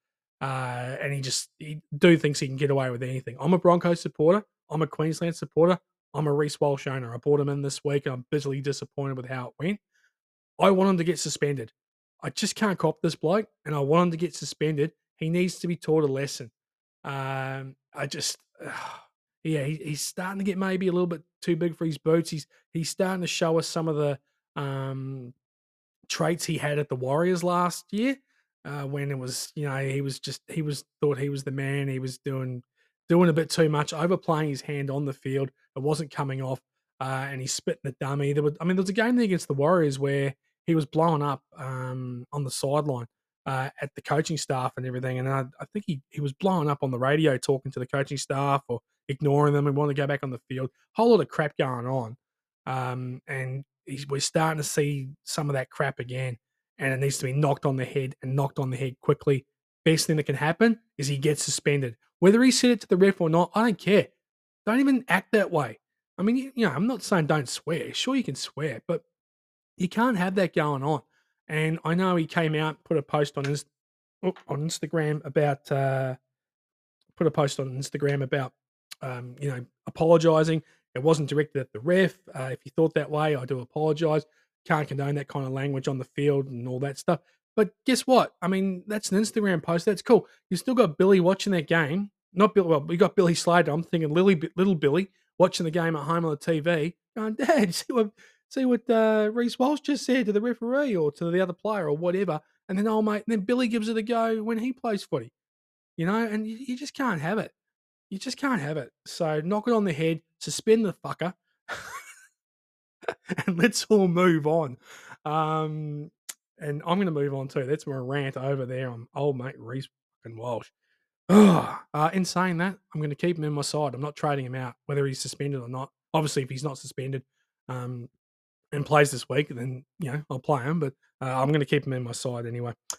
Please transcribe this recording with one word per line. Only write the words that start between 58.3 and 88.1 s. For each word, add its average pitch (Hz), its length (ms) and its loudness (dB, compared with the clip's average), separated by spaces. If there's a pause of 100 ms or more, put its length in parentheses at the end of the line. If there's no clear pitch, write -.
knocked 139 240 -2
on 131 120 -4
the 127 80 -6
head 127 240 -6
quickly. 143 420 0 (400)
Best 160 220 4
thing 160 100 2
that 147 80 0
can 139 120 -2
happen 220 440 4 (160)
is 139 120 -4
he 143 100 -2
gets 143 260 0
suspended. 139 520 0 (240)
Whether 208 220 8
he 262 80 8
said 247 200 6
it 226 100 4
to - 80 -16
the 190 80 4
ref 190 240 6
or 165 80 2
not, 165 260 4
I 214 100 4
don't 220 140 2
care. 190 300 4 (560)
Don't 233 160 2
even 269 280 4
act 185 240 2
that 196 180 4
way. 135 300 -2 (360)
I 180 60 -4
mean, 233 160 2
you, 269 160 -6
you 233 120 2
know, 147 60 2
I'm 160 140 0
not 247 160 -2
saying 170 240 2
don't 147 220 0
swear. - 440 -6
Sure, 262 240 -2
you 254 80 0
can 135 120 -6
swear, 135 520 -8
but 170 160 -4 (720)
you 180 120 -2
can't 233 280 2
have 185 200 0
that 190 180 0
going 147 280 0
on. 147 200 -2 (460)
And 156 360 -2
I 160 100 0
know 185 220 2
he 165 80 2
came 156 300 0
out, 156 300 -2
put 165 120 -2
a 147 60 0
post 151 340 -2
on 143 80 -4
Inst-, 143 220 -4 (560)
oh, 185 100 -2 (160)
on 143 180 -4
Instagram 156 600 -2
about, 143 440 0
uh, 135 440 0 (1000)
put 170 100 0
a 151 40 6
post 143 300 0
on 131 160 -8
Instagram 143 460 -2
about, 131 320 -2 (480)
um, 127 360 -12
you 143 120 -4
know, 123 160 -8 (200)
apologising. 160 760 4 (320)
It 131 80 -4
wasn't 151 260 4
directed 147 320 -2
at 123 120 -10
the 107 80 -10
ref. 180 360 2 (180)
Uh, 131 180 -6
if - 120 -10
you 135 100 -18
thought 160 200 2
that 143 160 -2
way, 151 240 0
I 127 100 -4
do 127 140 -4
apologise. 151 640 0 (400)
Can't 151 240 0
condone 139 280 -4
that 143 120 -6
kind 143 160 -6
of 131 80 -6
language 135 360 -4
on 135 100 -2
the 127 60 -8
field 143 420 0
and 123 220 -10
all 127 120 -6
that 139 160 -4
stuff. - 240 0 (360)
But 214 140 4 (140)
guess 247 220 2
what? 240 340 4